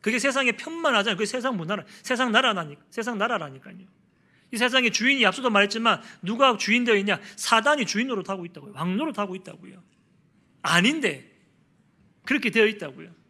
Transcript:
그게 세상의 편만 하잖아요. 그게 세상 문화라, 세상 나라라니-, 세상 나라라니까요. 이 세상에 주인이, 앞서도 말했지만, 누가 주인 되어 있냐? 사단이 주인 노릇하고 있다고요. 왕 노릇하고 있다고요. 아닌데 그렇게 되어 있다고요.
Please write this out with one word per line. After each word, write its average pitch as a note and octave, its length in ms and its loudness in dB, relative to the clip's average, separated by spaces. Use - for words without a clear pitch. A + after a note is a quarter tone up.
그게 A#3+ 180 0
세상의 C4 380 0
편만 D#4+ 380 -2
하잖아요. G3+ 200 2
그게 G#3 100 -4
세상 B3 300 -4
문화라, E3+ 300 -6
세상 B3 300 -2
나라라니-, F#3+ 420 0
세상 A#3 280 -6
나라라니까요. F3 600 -6
이 A#3 60 -8
세상에 B3 320 2
주인이, B3 360 2
앞서도 B3 240 2
말했지만, G#3 520 2
누가 A#3 360 4
주인 A#3+ 280 0
되어 A3+ 100 4
있냐? G3 240 0
사단이 A#3+ 500 2
주인 A#3 220 -4
노릇하고 F#3+ 380 -6
있다고요. C#3 280 -18
왕 F3 220 -4
노릇하고 G#3 400 -4
있다고요. - 480 -18
아닌데 F3 680 0
그렇게 B3 260 -2
되어 A3 160 4
있다고요. E3+ 480 -6